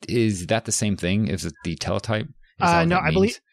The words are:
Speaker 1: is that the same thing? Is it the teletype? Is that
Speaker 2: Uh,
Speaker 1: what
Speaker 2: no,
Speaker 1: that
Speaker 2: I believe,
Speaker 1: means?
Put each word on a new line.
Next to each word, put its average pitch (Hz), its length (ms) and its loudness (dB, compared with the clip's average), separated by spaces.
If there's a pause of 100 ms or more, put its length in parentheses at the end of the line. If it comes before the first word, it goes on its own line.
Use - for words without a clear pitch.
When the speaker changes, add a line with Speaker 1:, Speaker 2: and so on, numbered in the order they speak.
Speaker 1:
is 104 400 0
that 110 160 0
the 110 80 -8
same 107 240 0
thing? 98 320 0
Is 90 160 -4
it 80 80 -6 (100)
the 82 140 -4
teletype? 107 500 -2
Is - 60 -18 (260)
that 185 80 0
Speaker 2:
Uh, 170 140 4
Speaker 1:
what 170 80 2
Speaker 2:
no, 175 80 2
Speaker 1:
that 180 80 0
Speaker 2:
I 156 80 0
believe, 190 160 4
Speaker 1:
means? - 120 -8 (120)